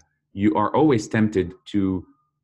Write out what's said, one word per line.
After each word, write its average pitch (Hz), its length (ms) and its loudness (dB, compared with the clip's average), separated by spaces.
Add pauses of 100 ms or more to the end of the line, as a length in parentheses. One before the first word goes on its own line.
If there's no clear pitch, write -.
(320)
you 101 240 0
are 104 180 0
always 127 320 2
tempted 104 460 0 (140)
to 95 400 -2 (380)